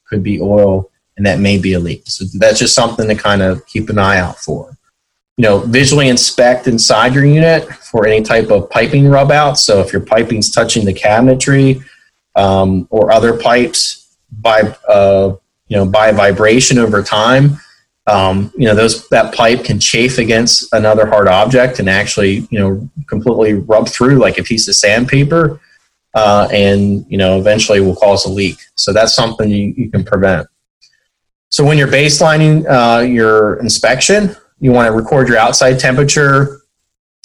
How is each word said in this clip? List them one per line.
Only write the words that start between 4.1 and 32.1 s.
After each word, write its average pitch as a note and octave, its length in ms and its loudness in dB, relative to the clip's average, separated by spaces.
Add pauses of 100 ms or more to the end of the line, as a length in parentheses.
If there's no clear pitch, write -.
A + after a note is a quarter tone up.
out F2 200 -6
for. - 380 -12 (600)
You A#2 60 0
know, G2+ 160 2
visually C3+ 480 0
inspect B2 600 0
inside A#2 460 0
your C#3 100 2
unit D#3+ 480 2
for - 340 -4
any G#2+ 160 0
type A2 280 -2
of G2+ 180 0
piping C#3 400 2
rub C#3 240 2
out. D3 260 0
So G2+ 220 2
if - 100 -4
your G2+ 120 -4
piping's A2 480 -2
touching A2+ 340 -2
the G2 80 -2
cabinetry, C3 880 0 (540)
um, F#2+ 540 0
or G#2 200 0
other A2+ 280 2
pipes - 760 -4 (160)
by, A2 300 0 (280)
uh, G2 460 2 (340)
you G#2 80 -4
know, G2 100 0
by G#2+ 260 2
vibration G#2+ 680 2
over G#2 240 0
time, C3 540 0 (500)
um, G2 500 0
you B2 100 0
know, G#2+ 80 2
those, A2 340 -2
that A2+ 260 0
pipe A#2+ 300 0
can G#2 160 -4
chafe B2+ 380 -2
against A2+ 560 -2
another G#2+ 320 2
hard G#2 220 2
object B2 500 2
and G2 100 -4
actually, G2 600 -2
you A2+ 80 -4
know, G2 300 -4 (180)
completely G#2+ 480 -2
rub G#2+ 340 0
through C3+ 280 2
like A2+ 220 2
a - 40 -4
piece - 260 -4
of - 60 -4
sandpaper, C#3+ 840 0 (540)
uh, G#2 380 2
and, G2+ 560 0
you - 80 -6
know, F#2+ 220 0
eventually G#2 420 0
will F#2 160 0
cause G2 300 0
a F#2 40 -6
leak. F#2+ 280 -4 (160)
So - 180 -4
that's A2 220 2
something A2 340 -2
you, G2+ 300 -2
you A#2 120 -6
can G2 140 -4
prevent. F#2 420 -2 (1000)
So - 160 0
when D3+ 140 2
you're C3+ 100 0
baselining, D#3 760 2